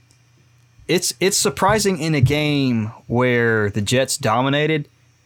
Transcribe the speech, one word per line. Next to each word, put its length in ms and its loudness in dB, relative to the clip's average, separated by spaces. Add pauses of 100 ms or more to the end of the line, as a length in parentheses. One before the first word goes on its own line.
(880)
It's, 320 -2
it's 180 0
surprising 640 0
in 160 -2
a 60 0
game 680 0 (200)
where 640 2
the 100 -4
Jets 380 0
dominated, 720 0 (380)